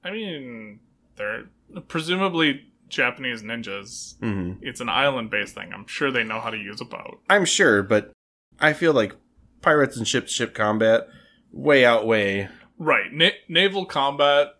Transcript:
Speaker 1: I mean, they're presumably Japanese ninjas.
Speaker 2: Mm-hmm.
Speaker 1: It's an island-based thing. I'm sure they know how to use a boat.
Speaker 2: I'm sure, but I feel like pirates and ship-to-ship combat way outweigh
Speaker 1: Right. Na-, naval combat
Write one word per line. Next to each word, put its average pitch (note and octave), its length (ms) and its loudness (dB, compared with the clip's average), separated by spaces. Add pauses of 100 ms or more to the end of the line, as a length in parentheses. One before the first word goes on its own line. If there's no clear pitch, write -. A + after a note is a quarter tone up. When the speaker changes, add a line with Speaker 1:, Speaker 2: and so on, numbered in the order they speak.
Speaker 1:
I F3+ 60 -10
mean, C3 680 -12 (360)
they're G#2+ 280 -8 (440)
presumably E3 800 -2 (200)
Japanese B2 520 -4
ninjas. G#2+ 760 -12
Speaker 2:
Mm-hmm. G2 480 -6
Speaker 1:
It's B2+ 160 -10
an A#2 80 -4
island-based A2+ 640 -2
thing. G2+ 180 -14
I'm G2+ 140 -16
sure - 240 -4
they B2 140 -2
know A2 160 -6
how A2+ 100 -8
to A2 80 -10
use G#2 240 -12
a - 20 -10
boat. - 460 -16
Speaker 2:
I'm G3 160 4
sure, A#2 360 4
but G#2 300 0 (480)
I D3+ 140 2
feel E3 180 2
like A2 240 0 (460)
pirates D3+ 340 2
and A2+ 100 -4
ship-to-ship - 480 -4
combat A2 540 2 (420)
way C3+ 360 4
outweigh G#2+ 640 2 (280)
Speaker 1:
Right. B2+ 340 0
Na-, D#3+ 160 4 (200)
naval F#3 380 0
combat C#3+ 720 2